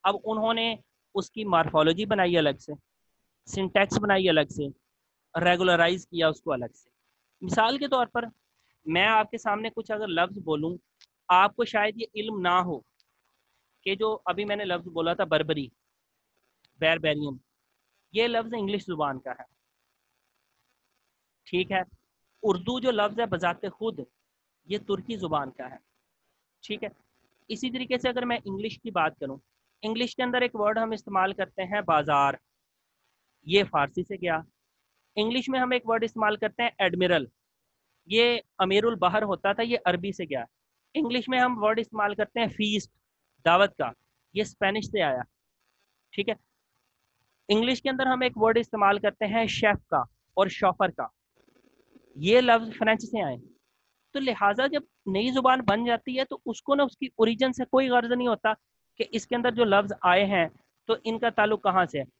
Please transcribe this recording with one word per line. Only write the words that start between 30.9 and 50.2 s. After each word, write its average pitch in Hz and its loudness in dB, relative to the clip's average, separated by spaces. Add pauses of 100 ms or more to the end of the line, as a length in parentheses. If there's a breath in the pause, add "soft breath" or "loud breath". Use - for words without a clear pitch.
इस्तेमाल 196 -2
करते 190 -6
हैं 202 -4
बाजार, 143 2 (1080)
ये 190 4
फारसी 147 -2
से 196 -8
गया। 170 -4 (720)
English 233 -2
में 262 -2
हम 254 0
एक 240 -2
word 226 0
इस्तेमाल 214 0
करते 208 -4
हैं 233 -2
admiral, 175 2 (800)
ये 226 2 (180)
अमीरुल 202 2
बहर 202 2
होता 202 -2
था, 220 -2
ये 233 0
अरबी 180 0
से 180 -8
गया। 127 -6 (480)
English 247 -2
में 254 0
हम 247 2
word 214 0
इस्तेमाल 214 -2
करते 214 -4
हैं 226 0
feast, 208 -2 (540)
दावत 190 6
का, 117 -4 (420)
ये 208 -2
Spanish 202 -4
से 208 -2
आया, 131 0 (880)
ठीक 202 -4
है। 214 -2 (1120)
English 233 2
के - -4
अंदर 262 0
हम 254 0
एक 247 0
word 220 4
इस्तेमाल 202 2
करते 208 -2
हैं 226 0
शेफ 208 2 (120)
का 139 0 (320)